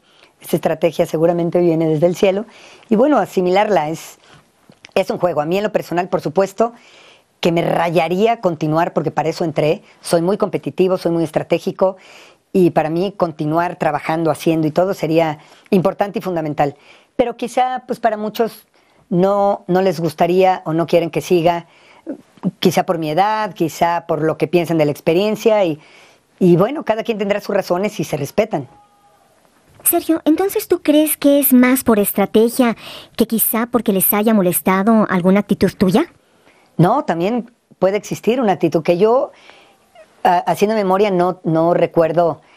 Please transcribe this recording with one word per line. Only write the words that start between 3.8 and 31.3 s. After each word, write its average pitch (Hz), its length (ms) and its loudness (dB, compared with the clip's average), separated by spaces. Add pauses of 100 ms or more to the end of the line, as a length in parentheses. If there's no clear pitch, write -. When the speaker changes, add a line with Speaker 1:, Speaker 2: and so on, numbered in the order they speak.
Speaker 1:
es, - 280 -12 (760)
es 190 160 -2
un 226 80 -4
juego. 151 220 -2
A 147 60 -2
mí 170 120 -2
en 202 60 -2
lo 208 80 -4
personal, 175 380 -4
por 180 100 -2
supuesto, 196 540 -2 (680)
que 165 140 0
me 170 80 0
rayaría 175 800 0
continuar, 165 500 -2
porque 147 200 -4
para 156 180 -2
eso 165 160 -4
entré. 156 380 -2 (180)
Soy 170 200 0
muy 185 160 0
competitivo, 185 600 -2
soy 175 140 -4
muy 165 120 0
estratégico, 170 720 -2 (560)
y 180 200 4
para 156 180 0
mí 180 260 -4
continuar 165 640 -2
trabajando, 160 540 -2
haciendo 160 360 -2
y 151 40 -4
todo 185 220 0
sería 160 440 0 (320)
importante 190 500 0
y - 20 -8
fundamental. 156 540 -4 (400)
Pero 233 220 -2
quizá, 247 480 -4
pues, 240 140 -8
para 214 180 -2
muchos 214 480 -6 (440)
no, 202 580 2
no 180 140 0
les 185 180 0
gustaría 175 680 0
o 160 80 -4
no 165 140 -2
quieren 170 220 0
que 160 120 -6
siga, 170 460 0 (920)
quizá 180 260 2
por 175 120 -2
mi 160 120 -4
edad, 202 440 0
quizá 170 540 -2
por 156 140 -2
lo 156 160 -2
que 156 120 -2
piensan 170 280 0
de 156 60 2
la 147 80 0
experiencia, 208 720 0
y, 156 160 -2 (580)
y 175 200 6
bueno, 247 260 0
cada 220 200 -2
quien 220 140 -4
tendrá 202 220 -2
sus 202 160 -6
razones 196 460 -2
y - 20 -4
se 160 140 -6
respetan. 143 500 -4 (1160)
Speaker 2:
Sergio, 330 380 -2
¿entonces 381 460 0
tú 339 120 0
crees 302 360 2
que 285 220 4